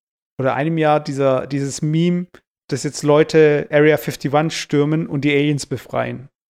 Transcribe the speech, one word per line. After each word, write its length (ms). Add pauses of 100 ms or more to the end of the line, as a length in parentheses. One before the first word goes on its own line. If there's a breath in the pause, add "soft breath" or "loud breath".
(400)
oder 160
einem 220
Jahr 220
dieser, 460
dieses 360
Meme, 460 (420)
dass 140
jetzt 200
Leute 680
Area 280
fifty-one 520
stürmen 580
und 180
die 80
Aliens 320
befreien, 640 (200)